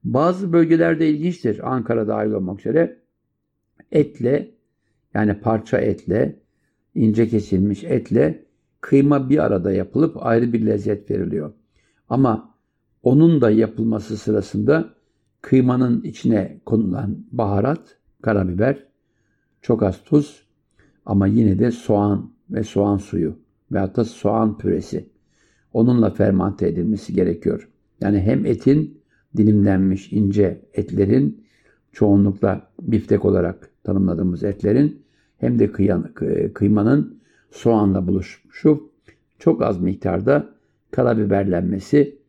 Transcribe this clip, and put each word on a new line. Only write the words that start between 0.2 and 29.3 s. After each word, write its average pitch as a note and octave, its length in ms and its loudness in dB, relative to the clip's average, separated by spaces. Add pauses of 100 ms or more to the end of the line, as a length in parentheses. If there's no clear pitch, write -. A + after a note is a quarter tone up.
bölgelerde E3 560 2
ilginçtir, D3+ 640 -4
Ankara A2+ 360 -2
dahil G#2+ 220 -2
olmak G2 300 -6
üzere, - 400 -2 (920)
etle, C#3 580 -2 (640)
yani G#2 260 -2
parça A2 380 -2
etle, A2 640 -2 (540)
ince A2 340 2
kesilmiş G2+ 560 -2
etle C3 600 0 (360)
kıyma C#3 500 2
bir D3+ 80 4
arada G2 340 0
yapılıp B2+ 540 -2
ayrı A#2 260 2
bir A2 140 0
lezzet G#2 440 -2
veriliyor. F2 420 -4 (560)
Ama A#2+ 460 0 (480)
onun D3+ 380 4
da A#2 100 4
yapılması A2 680 -2
sırasında G#2+ 800 -2 (460)
kıymanın B2+ 640 2
içine - 640 -4
konulan G2+ 680 -4
baharat, A2+ 680 -4 (240)
karabiber, G2+ 640 -2 (760)
çok A2+ 200 0
az F#2+ 220 -2
tuz - 420 -2 (600)
ama G2 200 2
yine G#2 320 2
de A#2 120 2
soğan G2+ 640 -2 (180)
ve A2+ 120 -6
soğan G2+ 340 0
suyu F2 420 -6 (340)
veyahut F#2+ 240 -2
da A#2 80 0
soğan A2 540 -2
püresi - 500 -6 (640)
onunla A#2 380 2
fermante G2 580 0
edilmesi F2+ 460 -4
gerekiyor. F2+ 540 -2 (320)
Yani G2+ 200 0
hem A#2 260 0
etin, D3 540 0 (360)